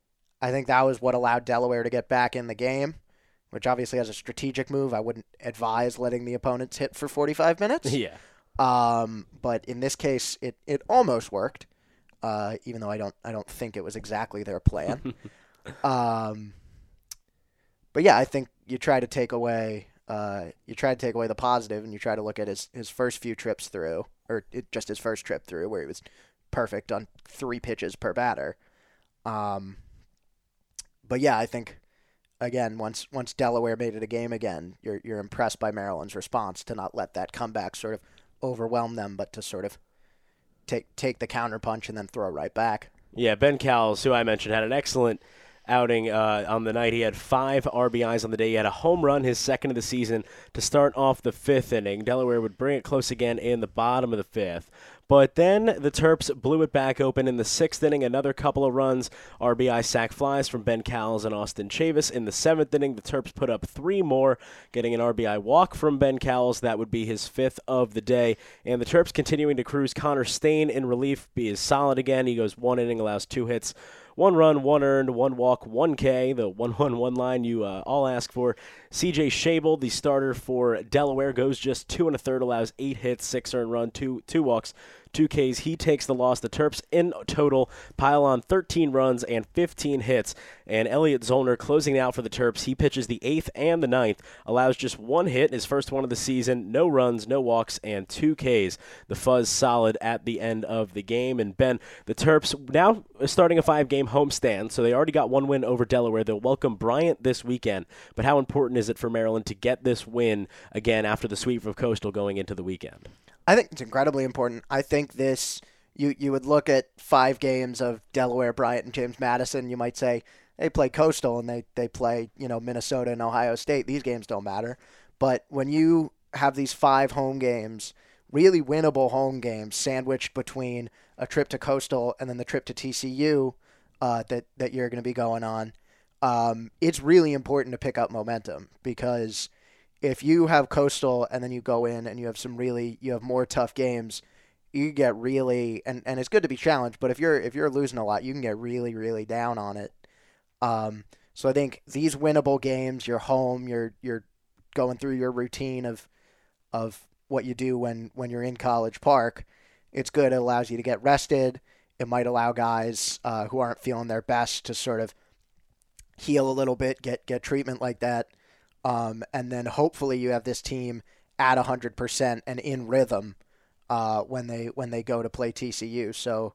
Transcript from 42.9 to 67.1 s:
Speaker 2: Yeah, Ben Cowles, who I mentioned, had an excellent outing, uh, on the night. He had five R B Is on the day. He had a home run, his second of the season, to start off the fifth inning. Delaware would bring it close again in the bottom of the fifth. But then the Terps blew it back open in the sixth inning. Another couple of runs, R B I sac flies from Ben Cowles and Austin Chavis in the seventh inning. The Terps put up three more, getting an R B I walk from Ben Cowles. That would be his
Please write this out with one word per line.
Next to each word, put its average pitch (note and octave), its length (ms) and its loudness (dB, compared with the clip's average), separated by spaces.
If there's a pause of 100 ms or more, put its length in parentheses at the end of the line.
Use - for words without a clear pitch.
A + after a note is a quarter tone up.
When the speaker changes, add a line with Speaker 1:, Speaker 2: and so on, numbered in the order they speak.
Speaker 2:
Yeah, A2+ 200 2
Ben C#3 220 4
Cowles, A#2 460 2
who C3+ 100 4
I A#2 120 4
mentioned, A2 300 0
had A2 100 2
an A2+ 80 -2
excellent B2+ 500 0 (440)
outing, A#2 440 2
uh, G#2+ 360 2
on A2+ 180 -2
the A2 100 -2
night. A#2 180 2
He A#2 80 0
had G#2+ 160 0
five C3+ 560 0
R B2 160 2
B A#2+ 140 0
Is A2+ 200 0
on A2 80 2
the G#2+ 60 6
day. A2+ 120 4
He A2+ 60 2
had G#2+ 120 4
a G2+ 40 4
home E3+ 320 2
run, C#3+ 220 4
his B2 140 2
second C3+ 320 0
of B2 60 0
the A#2 40 -2
season, A2+ 420 -2 (300)
to - 80 -6
start C#3+ 340 4
off C3+ 280 2
the A2+ 100 0
fifth C3 400 0
inning. G#2 280 -2
Delaware B2 380 2
would A2 200 -4
bring C#3 180 0
it - 80 -6
close C3+ 260 0
again A#2+ 280 0
in A#2 220 0
the G#2+ 60 -2
bottom A#2+ 460 0
of G#2+ 60 -2
the G2 60 -2
fifth. F2 460 -6 (380)
But C#3 280 8
then G3+ 420 6
the C#3+ 120 0
Terps D#3+ 440 2
blew C3+ 260 0
it D#3 120 2
back C3+ 280 2
open C3 280 2
in B2 100 0
the A2+ 80 0
sixth - 360 0
inning. C#3+ 220 4
Another C3+ 300 0
couple C#3 300 0
of B2+ 100 2
runs, C3 360 2 (300)
R A#2+ 140 4
B B2 160 2
I A#2+ 100 2
sac A#2 320 0
flies C#3 360 0
from A2+ 160 -8
Ben A2+ 180 0
Cowles A2 420 -4
and A2 100 -2
Austin G#2 360 -6
Chavis D#3+ 400 0
in A#2 160 -4
the G2+ 60 -6
seventh D#3+ 420 2
inning. C#3 220 2
The G#2 60 -14
Terps - 320 -6
put C3 140 -2
up A2 180 -2
three F#3+ 360 -2
more, C3 360 4 (320)
getting A#2 220 -2
an A#2 80 0
R A#2 140 2
B A2+ 100 -2
I G#2 140 0
walk C#3+ 360 4
from D3+ 220 2
Ben C3+ 220 4
Cowles. B2 420 0
That A#2 180 -2
would A2 120 -4
be A2 160 -2
his A2 200 -6